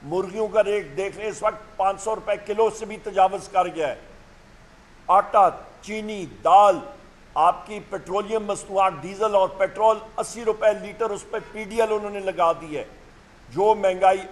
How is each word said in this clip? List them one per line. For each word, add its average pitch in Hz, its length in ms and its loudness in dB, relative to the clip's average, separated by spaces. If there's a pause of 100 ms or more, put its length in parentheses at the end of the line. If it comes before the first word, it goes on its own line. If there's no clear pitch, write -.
मुर्गियों 190 440 -4
का 208 140 2
रेट 202 340 -2
देख 190 220 -6
लें, 208 80 -10
इस 208 180 -8
वक्त 214 180 -2 (180)
पाँच 196 200 0
सौ 220 140 -6
रुपए 208 240 -4
किलो 214 320 0
से 220 160 -8
भी 208 140 -12
तजावज़ 190 500 2
कर 180 200 2
गया 160 180 -2
है। 120 120 -6 (1120)
आटा, 196 400 6 (340)
चीनी, 214 420 -8 (160)
दाल, 180 400 8 (540)
आपकी 175 460 0
पेट्रोलियम 202 680 -6
मसनूआत, 190 440 0
डीजल 196 400 -4
और 190 240 2
पेट्रोल, 208 420 2 (180)
अस्सी 226 240 -10
रुपए 214 380 2
लीटर 208 300 -6
उस - 200 -10
पर 226 80 -6 (140)
पीडीएल 214 380 -2
उन्होंने 208 300 -4
लगा 175 340 2
दी 151 200 -12
है। 120 120 -8 (600)
जो 196 260 2
महंगाई 190 560 2